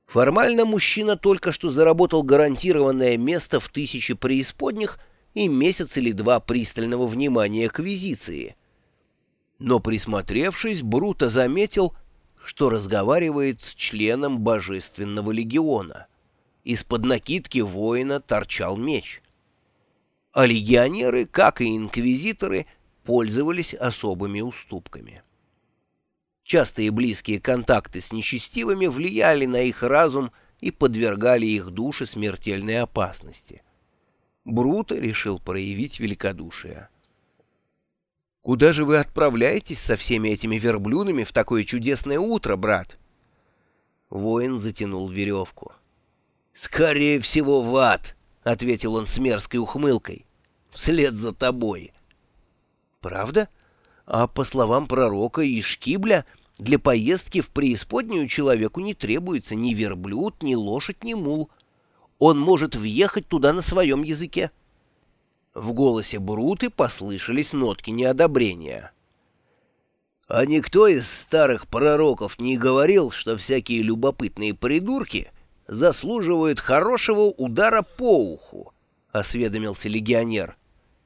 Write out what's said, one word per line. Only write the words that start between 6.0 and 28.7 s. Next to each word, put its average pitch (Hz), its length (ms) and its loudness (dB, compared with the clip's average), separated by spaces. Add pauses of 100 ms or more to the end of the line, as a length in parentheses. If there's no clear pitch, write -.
два 110 280 2
пристального 120 680 -2
внимания 113 600 0
к - 100 -8
визиции. 160 760 -6 (1040)
Но, 120 220 2
присмотревшись, 110 1040 -4
Бруто 170 460 0
заметил, 160 640 0 (480)
что - 260 0
разговаривает 120 920 0
с - 120 -10
членом 120 640 -2
Божественного 104 920 -4
Легиона. 117 760 -2 (560)
Из-под 117 420 -4
накидки 127 540 -2
воина 117 600 -2
торчал 101 580 -4
меч. 127 440 -6 (1120)
А 135 120 6
легионеры, 120 800 4
как - 360 4
и 110 140 0
инквизиторы, 127 920 -2 (380)
пользовались 127 680 0
особыми 101 680 -4
уступками. 90 840 -14 (1200)
Частые 113 480 0
близкие 107 480 -2
контакты 117 640 0
с - 100 -12
нечестивыми 190 760 -4